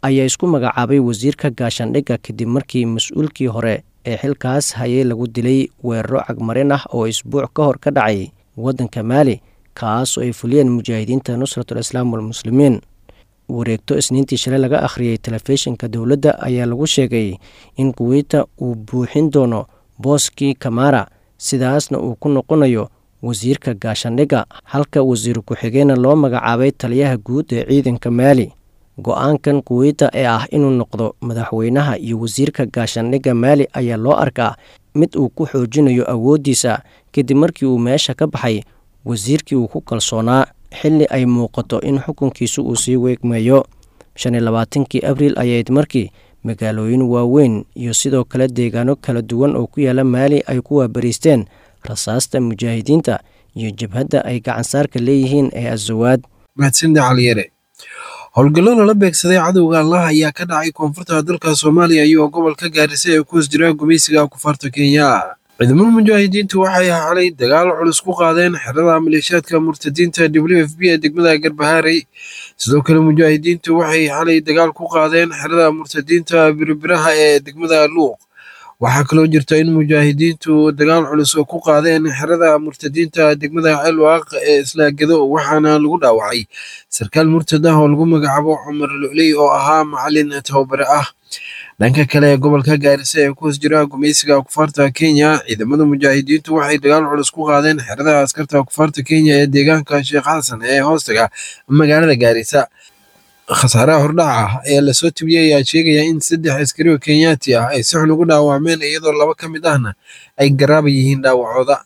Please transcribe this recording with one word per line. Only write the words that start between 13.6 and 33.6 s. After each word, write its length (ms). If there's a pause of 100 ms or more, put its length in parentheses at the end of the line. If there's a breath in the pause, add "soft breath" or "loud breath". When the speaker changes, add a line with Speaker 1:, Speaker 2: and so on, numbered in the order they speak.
Speaker 1:
Isniintii 400
shalay 220
laga 280
akhriyay 300
telefishinka 720
dowladda 520
ayaa 260
lagu 220
sheegay 500 (380 soft breath)
in 160
Goita 540 (160)
uu 140
buuxin 560
doono 340 (340)
booskii 560
Kamara, 520 (300)
sidaasna 640
uu 160
ku 140
noqonayo 600 (320)
wasiirka 520
gaashaandhigga, 720 (180)
halka 400
wasiir 400
ku-xigeenna 520
loo 200
magacaabay 560
taliyaha 460
guud 340
ee 160
ciidanka 440
Maali. 400 (460)
Go'aankan 680
Goita 480
ee 120
ah 260
inuu 200
noqdo 500
madaxweynaha 760
iyo 220
wasiirka 460
gaashaandhigga 680
Maali 380